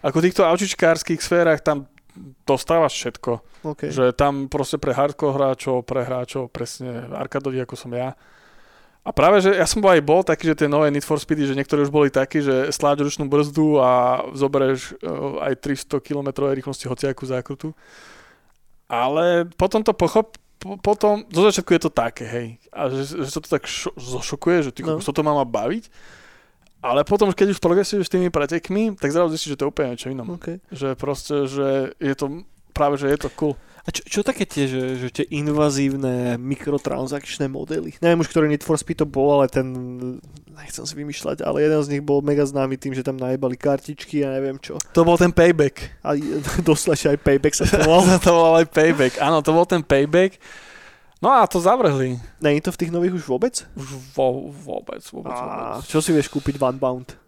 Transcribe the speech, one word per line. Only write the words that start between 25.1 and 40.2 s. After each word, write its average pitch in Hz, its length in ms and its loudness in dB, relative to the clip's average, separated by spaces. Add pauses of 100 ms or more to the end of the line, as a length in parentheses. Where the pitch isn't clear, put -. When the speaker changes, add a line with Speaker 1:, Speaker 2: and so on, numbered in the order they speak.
Speaker 1:
má 151 100 0
ma 143 120 2
baviť. 120 420 -4 (960)
Ale 127 220 0
potom, 208 280 2
keď 196 220 2
už - 80 -4
progresuješ 185 440 0
s - 60 -10
tými 180 180 0
pretekmi, 170 680 -2
tak 147 180 -4
zrazu 170 180 2
zistíš, 156 220 -6
že 135 60 -8
to 143 60 -2
je 147 60 -2
úplne 139 200 -4
niečo 123 180 -10
inom. 131 240 -10
Speaker 2:
Ok. 175 380 -12
Speaker 1:
Že 139 240 -6
proste, 143 500 -2
že 139 240 -2 (260)
je 139 200 -2
to, 143 260 -6 (300)
práve, 147 260 0
že 139 100 -4
je 143 120 0
to 147 140 -6
cool. 151 200 -4 (280)
Speaker 2:
A - 80 -10
čo, - 140 -8
čo - 200 -4
také 262 220 -2
tie, 143 200 -2
že, 131 160 -2 (140)
že 127 160 -6
tie - 200 -4
invazívne 139 1080 0
mikrotransakčné 135 1120 -6
modely? 160 500 -8
Neviem 170 200 4
už, 160 100 0
ktorý 160 180 2
Need 151 160 0
for 160 140 0
Speed - 200 -6
to 156 80 0
bol, 139 300 0
ale 139 140 4
ten, 131 200 -2 (840)